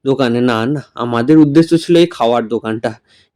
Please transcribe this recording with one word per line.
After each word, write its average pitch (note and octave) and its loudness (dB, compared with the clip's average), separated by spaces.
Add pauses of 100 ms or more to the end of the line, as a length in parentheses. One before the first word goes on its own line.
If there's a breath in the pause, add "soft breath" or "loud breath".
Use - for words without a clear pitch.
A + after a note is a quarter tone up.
দোকানে। B2+ 0
না, A#2 0
না, C#3 -4 (140)
আমাদের A#2+ 0
উদ্দেশ্য D#3+ 2
ছিল E3+ 0
এই E3+ 4
খাওয়ার A#2 -2
দোকানটা। A2 -6 (420)